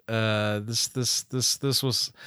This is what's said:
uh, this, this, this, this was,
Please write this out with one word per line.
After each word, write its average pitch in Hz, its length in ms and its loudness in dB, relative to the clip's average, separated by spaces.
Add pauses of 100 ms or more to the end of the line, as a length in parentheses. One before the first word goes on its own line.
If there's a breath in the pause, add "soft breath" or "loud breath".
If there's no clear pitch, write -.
uh, 107 500 2
this, 113 300 -2
this, - 340 0
this, - 340 0
this 135 240 2
was, - 300 0 (160 loud breath)